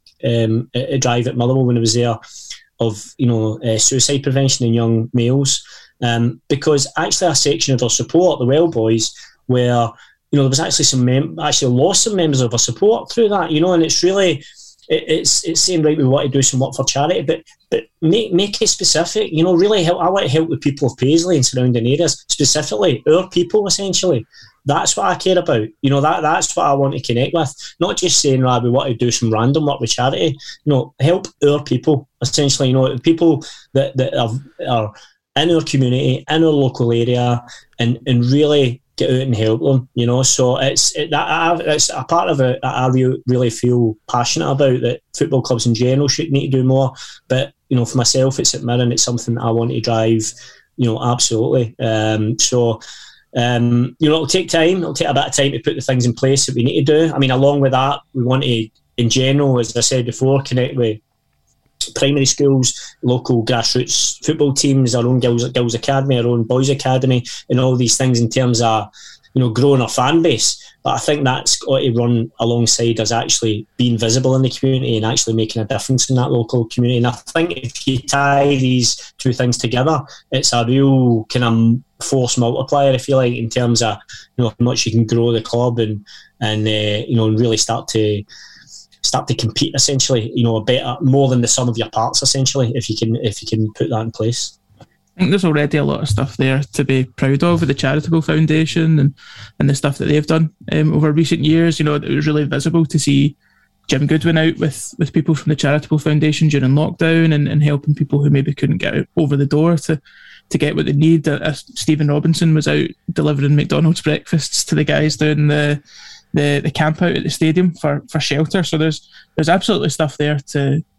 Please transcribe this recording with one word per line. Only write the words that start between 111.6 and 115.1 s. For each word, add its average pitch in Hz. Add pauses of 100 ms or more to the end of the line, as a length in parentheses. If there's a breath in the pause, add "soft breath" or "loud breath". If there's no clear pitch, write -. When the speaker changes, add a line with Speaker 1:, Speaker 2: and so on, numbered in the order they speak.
Speaker 2:
Robinson 160
was 156
out 147 (240)
delivering 147
McDonald's 156
breakfasts -
to -
the 151
guys 147